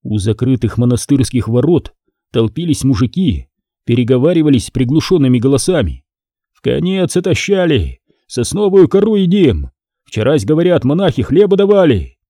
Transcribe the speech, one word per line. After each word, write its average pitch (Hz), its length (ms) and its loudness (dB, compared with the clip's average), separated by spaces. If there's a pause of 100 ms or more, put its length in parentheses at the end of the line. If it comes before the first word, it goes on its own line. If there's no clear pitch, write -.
У 107 160 -6
закрытых 113 600 -2
монастырских 123 680 -2
ворот 135 460 0 (380)
толпились 139 520 -2
мужики, 123 680 -2 (360)
переговаривались 131 880 0
приглушенными 131 680 0
голосами. 131 680 -2 (480)
"В - 80 -20
конец 175 560 -2
отощали, 170 800 -2 (280)
сосновую 190 600 2
кору 208 280 2
едим! 170 560 0 (320)
Вчерась, 120 420 -2
говорят, 156 400 0
монахи 165 360 0
хлеба 190 360 2
давали". 180 600 0 (120)